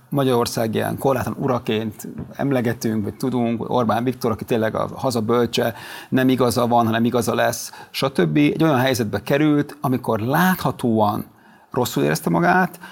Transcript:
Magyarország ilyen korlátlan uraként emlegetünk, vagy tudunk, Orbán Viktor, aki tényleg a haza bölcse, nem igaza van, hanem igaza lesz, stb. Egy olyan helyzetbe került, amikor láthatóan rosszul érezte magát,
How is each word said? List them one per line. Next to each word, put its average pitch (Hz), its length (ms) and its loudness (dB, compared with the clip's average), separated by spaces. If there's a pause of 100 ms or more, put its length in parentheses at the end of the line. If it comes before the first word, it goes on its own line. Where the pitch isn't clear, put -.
Magyarország 120 680 0
ilyen 110 240 -2
korlátlan 117 400 0
uraként 113 720 -2 (240)
emlegetünk, 117 720 0
vagy 101 100 -6
tudunk, 117 560 -2
Orbán 117 340 0
Viktor, 127 260 -2
aki - 140 -4
tényleg 110 300 0
a 101 200 -2
haza 120 260 -2
bölcse, 120 540 0 (340)
nem 131 200 2
igaza 123 380 2
van, 120 180 4
hanem 113 200 2
igaza 117 300 2
lesz, 117 380 -2 (180)
stb. 151 460 0
Egy 147 260 4
olyan 151 160 4
helyzetbe 113 440 0
került, 147 580 2
amikor 127 400 0
láthatóan 127 1040 0 (460)
rosszul 127 320 -2
érezte 160 280 0
magát, 175 480 2 (140)